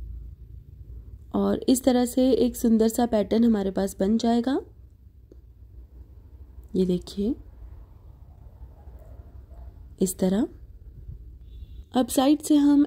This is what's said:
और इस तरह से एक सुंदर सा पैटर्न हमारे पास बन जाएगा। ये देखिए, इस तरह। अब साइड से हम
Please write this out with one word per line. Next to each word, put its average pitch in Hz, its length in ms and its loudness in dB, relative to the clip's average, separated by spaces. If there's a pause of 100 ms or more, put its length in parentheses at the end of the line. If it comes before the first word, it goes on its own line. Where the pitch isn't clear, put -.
(1300)
और - 340 0
इस 254 160 4
तरह 247 220 4
से 254 260 2
एक 240 240 2
सुंदर 226 320 4
सा 240 180 0
पैटर्न 220 380 2
हमारे 202 260 2
पास 190 300 -2
बन 208 180 2
जाएगा। 240 400 2 (2250)
ये 185 120 2
देखिए, 196 480 -2 (2750)
इस 190 180 -2
तरह। 196 280 2 (1500)
अब 247 140 2
साइड 294 340 2
से 302 140 4
हम 285 300 6